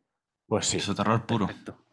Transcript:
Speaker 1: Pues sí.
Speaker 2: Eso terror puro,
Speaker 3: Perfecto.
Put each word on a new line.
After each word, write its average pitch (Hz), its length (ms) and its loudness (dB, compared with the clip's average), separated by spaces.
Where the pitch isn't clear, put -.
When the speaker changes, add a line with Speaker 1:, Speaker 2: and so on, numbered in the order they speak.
Speaker 1:
Pues - 200 0
sí. 98 120 0
Speaker 2:
Eso 98 160 -2
terror 107 320 2
puro, 110 200 0
Speaker 3:
Perfecto. - 460 -12